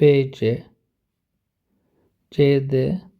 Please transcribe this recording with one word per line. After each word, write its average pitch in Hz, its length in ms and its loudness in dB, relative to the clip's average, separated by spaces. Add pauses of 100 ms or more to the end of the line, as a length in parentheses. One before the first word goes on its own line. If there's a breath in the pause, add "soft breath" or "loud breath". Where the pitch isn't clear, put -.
B 139 320 2
C, 117 340 -4 (1600)
C 139 400 0
D 135 320 -2 (180)